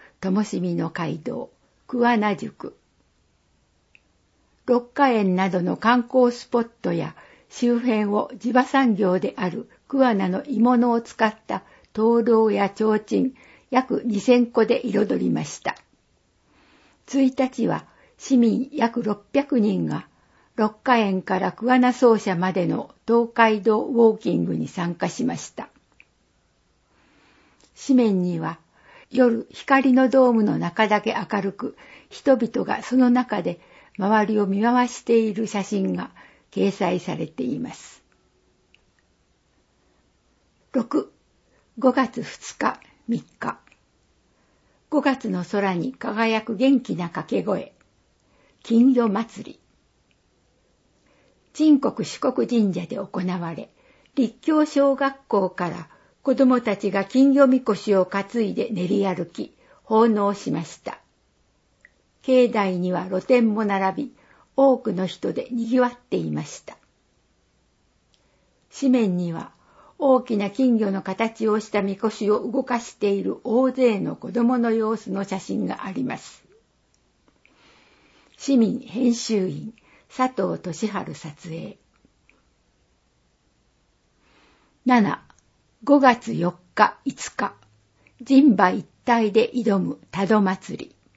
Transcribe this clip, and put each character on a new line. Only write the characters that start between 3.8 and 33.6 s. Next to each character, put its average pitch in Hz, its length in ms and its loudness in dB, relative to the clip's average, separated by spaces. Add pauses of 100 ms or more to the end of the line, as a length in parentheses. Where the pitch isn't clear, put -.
六 240 280 0
花 277 160 4
園 202 240 2
な 185 160 0
ど 175 120 -2
の 180 140 -4
観 240 260 2
光 247 280 2
ス - 160 -12
ポ 233 140 -2
ッ 233 80 -4 (120)
ト 175 120 -4
や 165 240 -6 (340)
周 240 300 0
辺 220 240 0
を 202 340 -2
地 240 140 -6
場 254 100 4
産 262 320 2
業 185 240 0
で 180 180 -6
あ 185 140 -4
る 202 180 -12 (200)
桑 262 260 2
名 190 140 -2
の 185 160 -4
鋳 247 160 -4
物 240 320 4
を 233 80 0
使 226 260 -4
っ 214 80 -2 (140)
た 202 160 -8 (280)
灯 233 300 2
籠 220 300 4
や 202 160 0
提 214 320 0
灯 - 340 -2 (360)
約 262 360 0
二 208 140 -2
千 247 260 4
個 233 180 2
で 240 220 0
彩 190 380 -2
り 175 60 0
ま 160 120 -2
し - 180 -12
た。 - 160 -6 (1300)
一 262 280 2
日 254 300 -2
は - 180 -4 (320)
市 - 200 0
民 233 360 2
約 233 300 -2
六 202 300 -4
百 285 260 0
人 196 280 0
が 151 200 -6 (480)
六 214 300 -2
花 247 140 4
園 196 240 0
か 185 180 -4
ら 190 100 -2
桑 254 300 0
名 247 120 4
奏 233 240 4
者 202 200 -2
ま 185 160 -2
で 175 140 0
の - 280 -4 (140)
東 233 260 2
海 220 260 4
道 214 240 0
ウ 226 280 4
ォ 202 40 -2
ー - 40 -14
キ 180 160 -2
ン 175 80 0
グ 175 100 -4
に 160 140 -4
参 175 260 -6
加 175 140 -4
し - 160 -6
ま - 120 -2
し - 140 -14
た。 - 180 -14 (2000)
紙 247 300 2
面 196 180 2
に 175 160 -2
は 160 220 -8 (520)
夜 240 380 2
光 269 420 2
の 262 160 4
ド 262 220 6
ー - 20 2
ム 226 100 2
の 185 160 0
中 170 300 0
だ 208 140 2
け 220 120 -4 (160)
明 208 120 -2
る 190 100 -4
く、 - 240 -12 (320)
人 - 320 2
々 220 240 -4
が - 180 -8
そ - 140 -2
の 254 140 6
中 240 320 0
で 175 180 -6 (380)